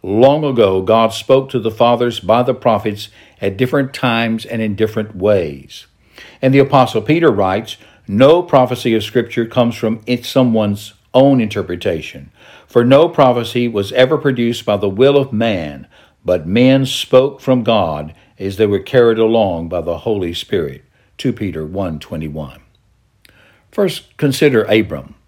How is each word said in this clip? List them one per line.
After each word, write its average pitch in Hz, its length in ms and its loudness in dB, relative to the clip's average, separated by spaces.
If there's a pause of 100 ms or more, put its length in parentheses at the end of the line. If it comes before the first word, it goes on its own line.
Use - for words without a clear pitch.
"Long 127 380 4
ago, 110 380 2
God 110 320 2
spoke 135 360 0
to 127 100 -4
the 110 120 -4
fathers 120 480 0
by 110 240 0
the 127 100 -2
prophets 107 540 -2 (320)
at 98 160 -4
different 131 380 -2
times 117 520 -4
and 117 160 -6
in 107 140 -4
different 107 400 -4
ways." 87 720 -2 (540)
And 131 120 2
the 139 60 6
Apostle 135 420 2
Peter 156 300 2
writes, 98 460 -2 (280)
"No 135 380 4
prophecy 127 520 0
of 107 80 -2
Scripture 117 420 -2
comes 117 300 0
from 110 300 -4
it, 123 200 -6
someone's 110 680 0 (200)
own 135 260 4
interpretation. 87 920 -6 (360)
For 120 160 2
no 139 240 6
prophecy 123 600 0
was 104 240 -4
ever 131 240 4
produced 120 480 -2
by 104 100 0
the 101 140 -2
will 127 260 2
of 139 160 0
man, 92 560 -4 (380)
but 90 200 -2
men 127 400 2
spoke 131 540 0
from 127 240 0
God 82 500 -2 (240)
as 95 200 -8
they 110 80 4
were 101 140 0
carried 117 380 2
along 104 520 0
by 87 100 -4
the 85 200 -6
Holy 95 340 -4
Spirit." 78 500 -6 (340)
Two 131 140 -4
Peter 80 340 -8
one 85 320 -6
twenty-one. 76 640 -12 (1120)
First, - 460 -4
consider 135 480 2
Abram. 101 500 -2 (120)